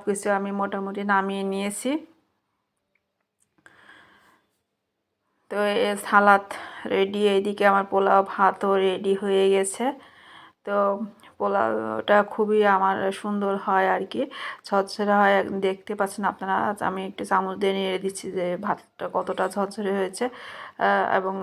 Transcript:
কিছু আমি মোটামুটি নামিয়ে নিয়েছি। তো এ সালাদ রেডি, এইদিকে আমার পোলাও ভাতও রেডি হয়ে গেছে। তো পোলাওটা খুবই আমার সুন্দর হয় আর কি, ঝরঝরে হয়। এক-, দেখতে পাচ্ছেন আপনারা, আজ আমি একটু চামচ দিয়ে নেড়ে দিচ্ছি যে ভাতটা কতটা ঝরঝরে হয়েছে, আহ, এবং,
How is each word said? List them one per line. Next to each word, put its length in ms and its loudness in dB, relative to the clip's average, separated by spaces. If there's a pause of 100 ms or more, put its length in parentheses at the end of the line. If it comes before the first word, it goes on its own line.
কিছু 260 -2
আমি 200 -2
মোটামুটি 520 -4
নামিয়ে 400 0
নিয়েছি। 480 -4 (3500)
তো 60 -6 (300)
এ 80 -2
সালাদ 500 4 (400)
রেডি, 440 0
এইদিকে 380 0
আমার 180 4
পোলাও 380 4
ভাতও 540 2
রেডি 360 2
হয়ে 360 2
গেছে। 360 0 (800)
তো 80 -6 (640)
পোলাওটা 880 2
খুবই 420 0
আমার 460 2
সুন্দর 420 -4 (120)
হয় 240 2
আর 160 0
কি, 160 -6 (440)
ঝরঝরে 480 0
হয়। 260 4
এক-, 200 -4
দেখতে 360 -2
পাচ্ছেন 300 -4
আপনারা, 300 -4 (140)
আজ 120 -4
আমি 240 -4
একটু 200 -10
চামচ 320 0
দিয়ে 160 0
নেড়ে 260 -2
দিচ্ছি 320 -6
যে 260 -4
ভাতটা 560 -6
কতটা 360 -2
ঝরঝরে 480 -4
হয়েছে, 280 -4
আহ, 920 -2
এবং, 260 -2